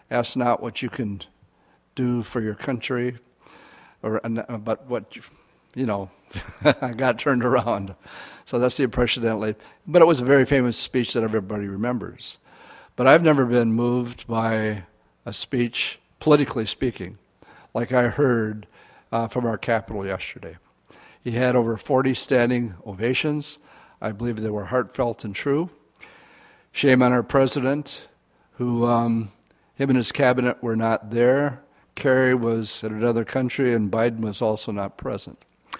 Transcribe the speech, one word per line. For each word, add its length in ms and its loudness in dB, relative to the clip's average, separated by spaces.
"Ask 240 -2
not 260 0
what 200 -8
you 80 -6
can 320 -6
do 260 -2
for 200 -6
your 140 -4
country, 600 -4
or, 220 -2
uh, 320 -6
but 300 -6
what, 280 -8
you, 60 -20
you 100 -4
know," 240 -4
<laughs> 240 -8
I 100 -4
got 280 0
turned 260 0
around. 500 -2
So 160 -4
that's 160 2
the 80 0
impression 400 0
that 120 0
laid. 200 -2
But 140 4
it 40 10
was 140 6
a 60 -2
very 180 6
famous 320 2
speech 380 -2
that 100 0
everybody 440 -4
remembers. 680 -6
But 120 2
I've 160 8
never 220 4
been 260 4
moved 560 -2
by 560 -2
a 60 -8
speech, 720 -4
politically 460 2
speaking, 520 -6
like 200 -2
I 160 4
heard, 580 0
uh, 200 -2
from 160 -4
our 120 -2
capital 480 -4
yesterday. 520 -10
He 100 -6
had 240 2
over 220 2
forty 360 0
standing 600 0
ovations. 720 -4
I 100 -4
believe 300 -6
they 80 -4
were 160 -6
heartfelt 580 -2
and 100 -8
true. 360 -2
Shame 280 4
on 120 4
our 100 2
president, 840 0
who, 320 0
um, 460 0
him 140 0
and 80 4
his 140 0
cabinet 500 2
were 140 -2
not 340 0
there. 520 2
Kerry 400 4
was 480 -2
in 100 -6
another 320 0
country, 480 0
and 160 0
Biden 300 0
was 220 -6
also 300 -2
not 260 -8
present. 460 -10